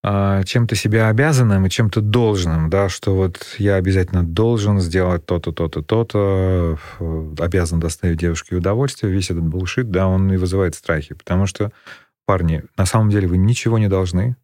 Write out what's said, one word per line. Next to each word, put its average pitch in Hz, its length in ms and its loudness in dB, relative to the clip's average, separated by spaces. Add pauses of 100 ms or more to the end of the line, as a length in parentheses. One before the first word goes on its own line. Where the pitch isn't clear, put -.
а, 98 400 0
чем-то 117 320 0
себя 110 320 2
обязанным 113 580 4
и 92 40 2
чем-то 110 300 0
должным, 98 720 2
да, 98 180 2
что 95 260 -2
вот 95 440 -2
я 101 180 2
обязательно 92 480 0
должен 104 560 0
сделать 90 460 0
то-то, 85 260 -2
то-то, 80 300 -4
то-то, 92 960 0 (220)
ф-, 80 400 -6
обязан 85 400 0
доставить 82 380 -2
девушке 85 380 -4
удовольствие, 104 560 -2
весь 95 180 -2
этот 85 140 -2
булшит, 92 460 -2
да, 95 180 2
он 95 240 2
и 92 40 2
вызывает 90 380 0
страхи, - 400 -6
потому 95 320 -2
что, 104 260 -4 (540)
парни, 85 380 0 (120)
на 95 100 2
самом 110 240 2
деле 101 180 2
вы 90 100 2
ничего 113 400 2
не 104 100 2
должны 95 560 0